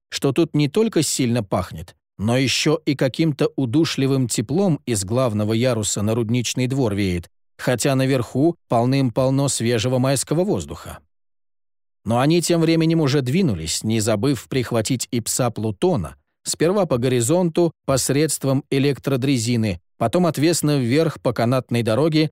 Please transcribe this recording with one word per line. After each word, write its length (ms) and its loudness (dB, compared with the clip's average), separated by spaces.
что 220 -2
тут 240 0
не 140 2
только 340 2
сильно 400 -2
пахнет, 520 -6
но 180 0
ещё 480 0
и 120 0
каким-то 600 0
удушливым 720 0
теплом 600 0
из 180 -2
главного 480 0
яруса 480 0
на 140 0
рудничный 500 -2
двор 300 0
веет, 340 -2
хотя 360 0
наверху 600 0
полным-полно 800 2
свежего 500 0
майского 440 0
воздуха. 540 -6
Но 140 0
они 220 2
тем 200 2
временем 400 2
уже 200 2
двинулись, 640 -2
не 160 0
забыв 480 0
прихватить 640 -2
и 100 -2
пса 280 -2
Плутона — 640 -2
Сперва 420 0
по 140 0
горизонту 720 2
посредством 840 0
электродрезины, 1120 0
потом 300 0
отвесно 500 0
вверх 420 0
по 140 -2
канатной 480 0
дороге 500 2